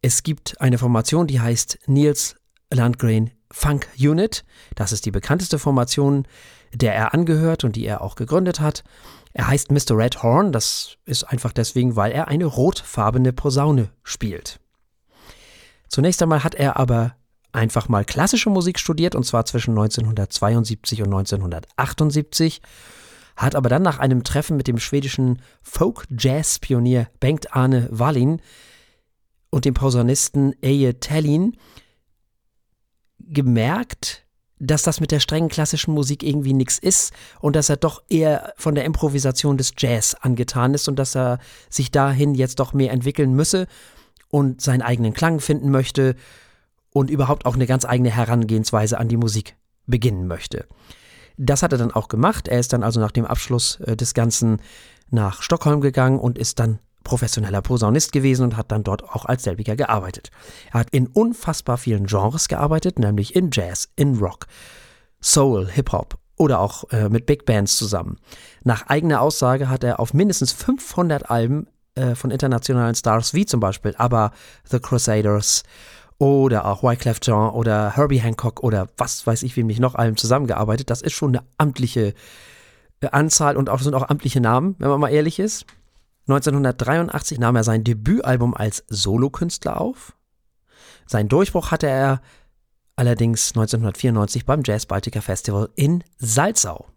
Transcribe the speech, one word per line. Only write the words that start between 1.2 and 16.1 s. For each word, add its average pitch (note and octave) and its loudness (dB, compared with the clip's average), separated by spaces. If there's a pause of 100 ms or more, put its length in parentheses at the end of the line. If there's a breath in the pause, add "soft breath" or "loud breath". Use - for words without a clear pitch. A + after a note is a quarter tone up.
die C3+ 0
heißt A#2 -2 (100)
Nils C#3+ 2 (360)
Landgren A#2 2 (180)
Funk C#3+ -2 (120)
Unit. D#3 0 (300 loud breath)
Das G#2 -4
ist G#2 -6
die G#2+ -4
bekannteste D3 -2
Formation, C#3 0 (460 loud breath)
der A2+ 0
er A2 0
angehört E3 2
und A2 0
die A2+ -4
er G#2 -4
auch - -8
gegründet E3 0
hat. D3+ -2 (500 loud breath)
Er G#2+ -2
heißt C#3 0
Mister C#3 2
Red A#2 0
Horn. D#3 4
Das - -4
ist - -4
einfach - -4
deswegen, B2 0
weil G#2+ 0
er C3+ -2
eine E3 0
rotfarbene B2+ 0
Posaune C#3 0 (120)
spielt. - -10 (1300 loud breath)
Zunächst E3+ 2